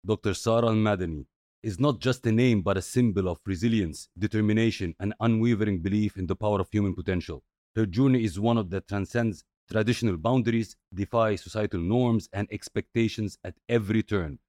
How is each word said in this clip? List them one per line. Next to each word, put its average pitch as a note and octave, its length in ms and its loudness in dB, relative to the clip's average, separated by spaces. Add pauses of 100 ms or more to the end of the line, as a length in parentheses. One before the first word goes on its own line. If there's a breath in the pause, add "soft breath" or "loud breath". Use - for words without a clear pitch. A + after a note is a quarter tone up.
Doctor G2+ 300 0
Sara A#2 320 2
Al A2+ 80 2
Madani F#2 500 0 (380)
is G2+ 180 -6
not C#3 180 2
just B2+ 280 -2
a A2+ 40 2
name, A#2 300 4
but G2 160 0
a - 60 -2
symbol G2 440 0
of F2 200 -4
resilience, G2 720 -2
determination, G#2+ 800 0
and G#2 200 -4
unwavering A2 600 2
belief G2+ 380 0
in F#2 80 -4
the F2+ 100 -2
power G#2 240 0
of - 100 -4
human G2+ 240 0
potential. F2 480 -4 (320)
Her A2+ 120 2
journey B2 360 4
is F#2+ 160 -2
one A#2 200 2
of G2 100 -2
that F#2 180 -6
transcends G2+ 580 -4 (260)
traditional A2 480 0
boundaries, A2+ 580 0 (160)
defy G#2+ 440 0
societal G#2 440 -4
norms A#2 540 2
and G#2 180 -4
expectations G#2+ 920 -4
at - 120 -12 (160)
every A2 320 2
turn. E2+ 360 -4 (100)